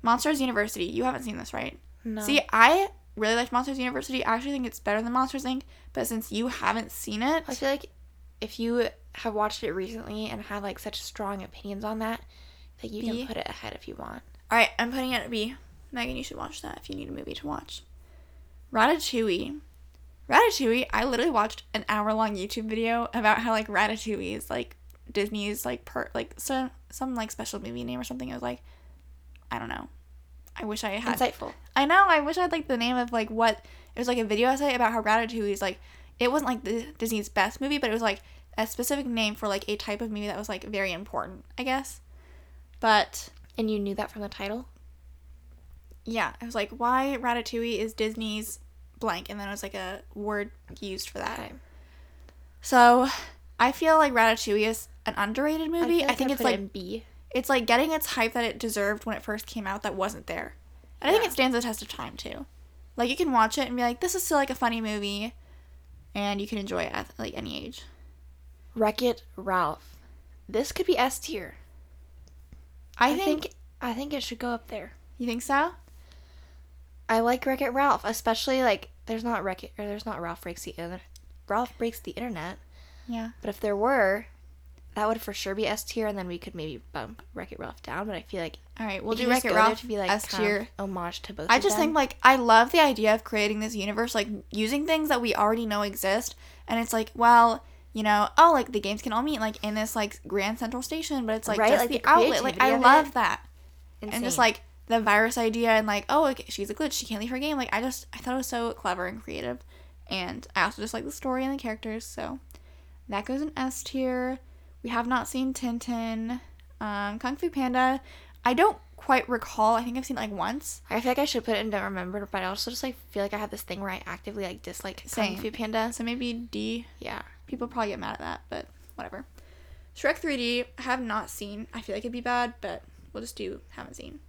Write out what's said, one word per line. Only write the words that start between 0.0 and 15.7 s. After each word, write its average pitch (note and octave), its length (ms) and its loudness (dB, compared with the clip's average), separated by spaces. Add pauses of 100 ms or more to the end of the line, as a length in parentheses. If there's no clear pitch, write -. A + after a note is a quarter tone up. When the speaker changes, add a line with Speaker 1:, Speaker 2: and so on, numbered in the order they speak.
Speaker 1:
Monsters B3 380 2
University. G#3+ 440 0
You A3+ 200 -2
haven't B3+ 200 -2
seen G#3 140 -8
this, - 140 -12
right? - 260 -8 (260)
Speaker 2:
No. G#3+ 180 -6
Speaker 1:
See, C#4 180 4 (120)
I D#4 380 8 (260)
really G#3+ 200 2
liked B3 160 -2
Monsters C4 260 0
University. B3+ 460 -2
I A3+ 100 2
actually C4 180 -2
think C4 140 -2
it's - 140 -10
better G#3 200 0
than A#3 120 -4
Monsters, C4 320 0
Inc. C4 180 -2 (300)
But A#3 140 -2
since A3 260 -6
you A3+ 160 0
haven't A3 420 0
seen G#3 320 -6
it D#4+ 240 0
Speaker 2:
I C4+ 80 -6
feel C4+ 160 -2
like C#4+ 160 -2 (540)
if - 180 -10
you A#3 300 0 (260)
have A3+ 200 -6
watched G#3 280 -2
it F#3 100 -2
recently G#3+ 540 -6
and G#3 160 -8
have, G#3 200 -8
like, G3 160 -8
such - 220 -10
strong G3 420 -8
opinions G3+ 420 -12
on A3 160 -4
that, A3 200 -4 (640)
that A3+ 80 -10
you G#3+ 120 -8
Speaker 1:
B. A#3 40 -4 (140)
Speaker 2:
can C4 80 -8
put - 80 -8
it - 120 -6
ahead - 260 -10
if - 140 -16
you - 60 -12
want. A1 280 -12 (280)
Speaker 1:
All A3+ 80 4
right, A3+ 200 6
I'm A#3+ 120 0
putting B3+ 220 -4
it A3+ 100 -2
at - 80 -10
B. A#3 240 -2 (380)